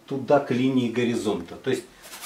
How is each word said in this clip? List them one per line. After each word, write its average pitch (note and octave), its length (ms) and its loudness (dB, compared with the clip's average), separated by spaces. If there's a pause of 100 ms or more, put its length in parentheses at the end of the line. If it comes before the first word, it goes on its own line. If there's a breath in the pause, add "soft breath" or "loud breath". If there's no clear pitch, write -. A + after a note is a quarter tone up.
туда, C#3 320 2
к - 120 -4
линии B2 400 2
горизонта. G#2+ 640 -2
То - 160 -4
есть - 120 -2 (420 loud breath)